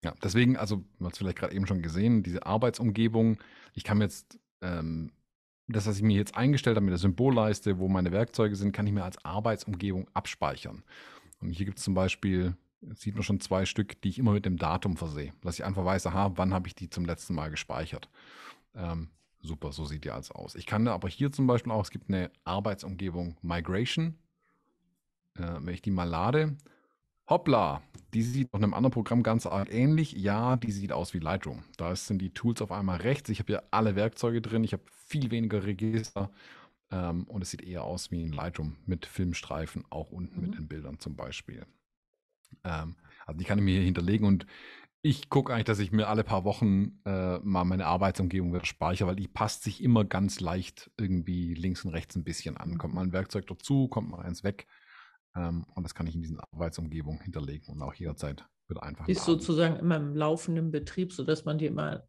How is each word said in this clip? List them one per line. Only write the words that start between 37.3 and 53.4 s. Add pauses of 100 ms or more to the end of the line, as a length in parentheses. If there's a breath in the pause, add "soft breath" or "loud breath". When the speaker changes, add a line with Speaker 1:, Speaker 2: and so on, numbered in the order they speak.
Speaker 1:
es
sieht
eher
aus
wie
ein
Lightroom
mit
Filmstreifen,
auch
unten
mit
Speaker 2:
Mhm.
Speaker 1:
den
Bildern
zum
Beispiel. (1000)
Ähm, (300 loud breath)
also
die
kann
ich
mir
hier
hinterlegen
und (560 loud breath)
ich
gucke
eigentlich,
dass
ich
mir
alle
paar
Wochen,
äh,
mal
meine
Arbeitsumgebung
wieder
speichere,
weil
die
passt
sich
immer
ganz
leicht
irgendwie
links
und
rechts
ein
bisschen
an.
Speaker 2:
Mhm.
Speaker 1:
Kommt
mal
ein
Werkzeug